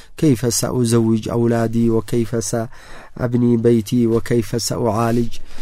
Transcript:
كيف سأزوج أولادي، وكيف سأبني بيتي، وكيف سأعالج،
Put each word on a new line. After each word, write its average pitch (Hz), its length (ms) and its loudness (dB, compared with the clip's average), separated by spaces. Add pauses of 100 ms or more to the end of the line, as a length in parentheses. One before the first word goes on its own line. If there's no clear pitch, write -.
(180)
كيف 127 360 2
سأزوج 113 760 0
أولادي، 117 600 0
وكيف 113 540 -2
سأبني 120 1120 -2
بيتي، 117 500 2
وكيف 117 540 0
سأعالج، 117 760 0 (240)